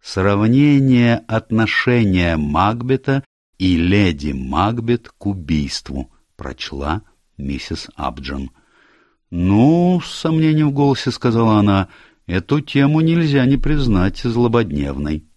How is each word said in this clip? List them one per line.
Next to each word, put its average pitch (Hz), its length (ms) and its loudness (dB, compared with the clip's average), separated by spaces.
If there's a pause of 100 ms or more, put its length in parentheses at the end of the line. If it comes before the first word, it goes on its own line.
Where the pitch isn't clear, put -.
"Сравнение 120 1160 2 (100)
отношения 107 1080 0
Макбета 117 880 -2 (320)
и 92 180 2
леди 85 560 0
Макбет 107 800 -4
к - 160 -20
убийству", 76 840 -6 (280)
прочла 71 640 -8 (360)
миссис 69 580 -10
Абджан. 67 560 -8 (800)
"Ну, — 139 720 2
с - 80 -14
сомнением 156 580 0
в 139 40 -2
голосе 139 380 0
сказала 113 480 2
она, — 98 300 2 (360)
эту 98 360 -2
тему 147 400 2
нельзя 160 440 2
не 139 120 4
признать 117 640 0
злободневной". 78 1040 -2 (120)